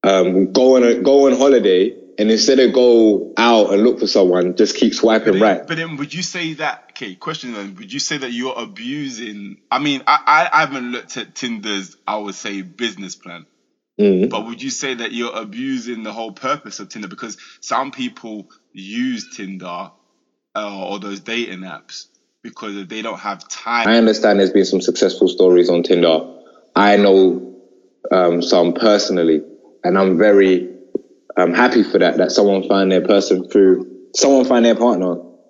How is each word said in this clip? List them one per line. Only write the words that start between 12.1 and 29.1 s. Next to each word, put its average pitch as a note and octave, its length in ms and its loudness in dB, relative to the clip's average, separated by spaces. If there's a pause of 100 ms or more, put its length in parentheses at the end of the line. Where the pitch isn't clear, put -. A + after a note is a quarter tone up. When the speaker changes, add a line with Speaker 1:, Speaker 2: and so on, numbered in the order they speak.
Speaker 2:
would G#2 180 -10
say, G2+ 260 -10
business F#2+ 540 -10
plan. E2+ 280 -20 (560)
Speaker 1:
Mm. G#2 300 2
Speaker 2:
But A2 160 -8
would A#2 160 -14
you C3+ 80 -8
say C3+ 240 -8
that A#2 180 -10
you're A#2+ 240 -8
abusing A2+ 680 -10
the G#2+ 80 -12
whole A2 200 -12
purpose C3 480 -10
of G2 80 -16
Tinder? G#2 200 -14
Because G2+ 280 -16 (260)
some C3+ 300 -6
people A2 540 -12 (260)
use A2 560 -8
Tinder, F#2 600 -14 (680)
uh, G2+ 320 -8
or G2+ 120 -8
those G2+ 220 -12
dating A2+ 380 -8
apps - 460 -18 (380)
because G2+ 440 -12
they A2 140 -12
don't G2+ 180 -10
have G2 280 -10
time. A2+ 380 -4
Speaker 1:
I A2+ 120 2
understand G#2+ 420 2
there's F#2 120 2
been F#2+ 140 2
some F#2+ 160 -2
successful F#2 460 0
stories F2+ 420 4
on E2+ 120 2
Tinder. E2+ 380 2 (560)
I G#2 220 4
know, F#2+ 560 4 (580)
um, F2 300 2
some F2 320 2
personally, F2+ 680 2 (420)